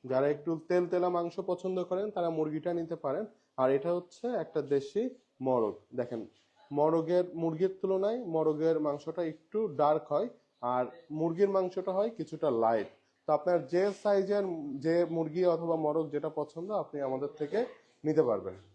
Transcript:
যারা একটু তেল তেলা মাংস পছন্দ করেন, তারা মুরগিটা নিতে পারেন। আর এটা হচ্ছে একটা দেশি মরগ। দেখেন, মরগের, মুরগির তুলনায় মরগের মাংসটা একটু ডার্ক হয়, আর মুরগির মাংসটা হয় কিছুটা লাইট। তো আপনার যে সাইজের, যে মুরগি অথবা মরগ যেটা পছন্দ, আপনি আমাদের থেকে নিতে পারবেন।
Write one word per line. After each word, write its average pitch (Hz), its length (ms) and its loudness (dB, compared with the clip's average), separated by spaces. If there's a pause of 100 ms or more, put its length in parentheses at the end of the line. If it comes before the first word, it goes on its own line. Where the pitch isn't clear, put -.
(100)
যারা 131 240 4
একটু 147 160 -6 (180)
তেল 180 240 4
তেলা 180 240 2
মাংস 170 180 -2 (160)
পছন্দ 185 280 -2 (120)
করেন, 190 160 0 (100)
তারা 175 200 0
মুরগিটা 156 340 -2 (100)
নিতে 165 240 -6
পারেন। 151 200 -2 (380)
আর 131 140 6
এটা 147 200 0
হচ্ছে 180 300 -8 (180)
একটা 160 160 -4 (140)
দেশি 139 280 0 (440)
মরগ। 117 280 2 (240)
দেখেন, 117 220 -4 (580)
মরগের, 165 460 4 (180)
মুরগির 165 380 0
তুলনায় 196 380 0 (160)
মরগের 156 420 2 (100)
মাংসটা 147 360 -4 (100)
একটু - 260 -8 (220)
ডার্ক 151 320 4
হয়, 196 160 0 (460)
আর 127 100 2 (340)
মুরগির 165 380 2
মাংসটা 185 420 0
হয় 220 200 0
কিছুটা 156 300 -2 (140)
লাইট। 113 260 2 (360)
তো - 140 -4
আপনার 175 200 2 (140)
যে 180 120 4 (180)
সাইজের, 202 420 2 (400)
যে 160 100 4 (200)
মুরগি 165 280 0 (120)
অথবা 165 220 0 (100)
মরগ 151 280 0
যেটা 151 240 -2
পছন্দ, 165 300 -6 (140)
আপনি 147 160 -10 (100)
আমাদের 131 220 -4 (100)
থেকে 156 180 -2 (480)
নিতে 156 240 4
পারবেন। 95 260 -2 (180)